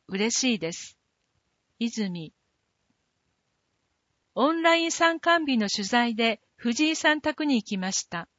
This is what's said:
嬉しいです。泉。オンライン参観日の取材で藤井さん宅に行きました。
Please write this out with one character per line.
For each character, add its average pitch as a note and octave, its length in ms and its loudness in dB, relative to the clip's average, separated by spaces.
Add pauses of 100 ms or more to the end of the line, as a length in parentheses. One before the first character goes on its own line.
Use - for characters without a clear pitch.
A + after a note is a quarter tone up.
嬉 G#3 300 -2
し B3 180 2
い F3 40 -6
で D#3+ 140 -6
す。 - 240 -16 (840)
泉。 F#3+ 540 -4 (2000)
オ C4+ 140 4
ン E4 100 -2
ラ E4 140 4
イ E4 120 0
ン D#4+ 40 -2
参 E4 300 0
観 E4+ 240 4
日 C4 120 2
の G3+ 120 0
取 G3 180 -4
材 A#3+ 260 2
で A3+ 280 0 (160)
藤 D4 340 0
井 D#4 60 -2
さ D#4 160 2
ん D#4 80 -2
宅 D#4 240 -2
に C#4 100 2
行 G#3+ 100 0
き G3+ 120 -6
ま F#3 160 -4
し - 160 -6
た。 E3+ 180 -8 (120)